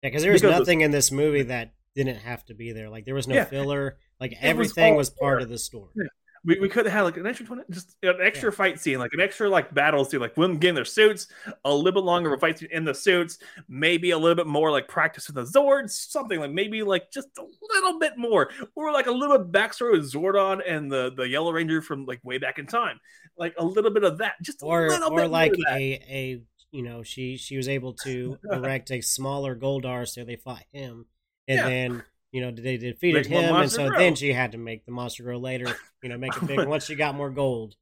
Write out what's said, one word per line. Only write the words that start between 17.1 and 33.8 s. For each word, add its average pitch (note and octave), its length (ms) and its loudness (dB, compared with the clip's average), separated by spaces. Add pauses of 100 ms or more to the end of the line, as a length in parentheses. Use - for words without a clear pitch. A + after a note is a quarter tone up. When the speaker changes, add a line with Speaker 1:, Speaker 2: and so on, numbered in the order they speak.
Speaker 2:
just C#4 260 -12
a - 80 -14 (260)
little F#4 260 0
bit D#4 200 -2
more, A3+ 320 2 (260)
or, D4+ 160 -4
like, C4+ 140 2
a B3 60 0
little C4+ 280 4
backstory G#3 540 0
with D3 180 0
Zordon F#3+ 560 0
and D3+ 240 -4
the, B2+ 240 -2
the B2+ 140 -4
Yellow D#3 240 0
Ranger D#3+ 280 -2
from, C#3 240 -10
like, B2+ 200 -10
way B2+ 140 -6
back C3 200 -6
in C#3+ 60 -12
time, G3 340 -4 (380)
like, E3+ 200 -6
a E3 60 -4
little G#3 280 2
bit G3+ 120 2
of E3 140 2
that, G#3 240 -4
just - 220 -12
a - 20 -8
Speaker 1:
Or, E3 240 2
Speaker 2:
little D#4 240 2
Speaker 1:
or - 80 4
Speaker 2:
bit E3 100 2
Speaker 1:
like E3 200 4
Speaker 2:
more - 20 4
of - 80 0
that. C#3 160 0
Speaker 1:
a, C3+ 160 -2 (160)
a, C3 320 -8 (300)
you C#3 120 -10
know, A#2+ 200 -12
she, B2+ 340 -10
she C3+ 180 -12
was C3 140 -4
able B2+ 240 -4 (100)
to B2+ 400 -6
Speaker 2:
<laughs> G#3 80 -8
Speaker 1:
erect C3+ 400 -4
a B2+ 80 -4
smaller C3+ 560 -4
Goldar, B2+ 500 -4
so A#2+ 200 -12
they A#2 100 -10
fought A2+ 280 -14 (100)
him, B2 320 -16 (420)
and C3 120 2
Speaker 2:
Yeah. - 100 2
Speaker 1:
then B2+ 340 -2 (300)
you B2+ 80 -4
know, B2+ 100 -6
they A#2+ 240 -4
defeated C3+ 480 0
Speaker 2:
Make A2+ 80 -6
more E3+ 80 4
Speaker 1:
him, E3 80 2
and E3 120 2
Speaker 2:
Monster C3 180 2
Speaker 1:
so C#3+ 120 0